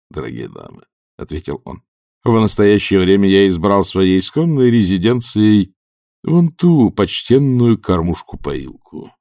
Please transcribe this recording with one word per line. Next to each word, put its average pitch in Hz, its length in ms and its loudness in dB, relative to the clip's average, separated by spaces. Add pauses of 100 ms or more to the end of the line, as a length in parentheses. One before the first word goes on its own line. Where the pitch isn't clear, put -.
(100)
дорогие - 380 -12
дамы", 50 360 -20 (320)
ответил 73 480 -12
он. - 180 -16 (420)
"В 120 100 0
настоящее 104 680 2
время 98 280 2
я 98 180 4
избрал 95 380 0
своей 95 360 0
скромной 147 500 0
резиденцией 107 1040 0 (480)
вон 165 300 0
ту 156 380 2
почтенную 120 880 0
кормушку-поилку". 80 1400 -8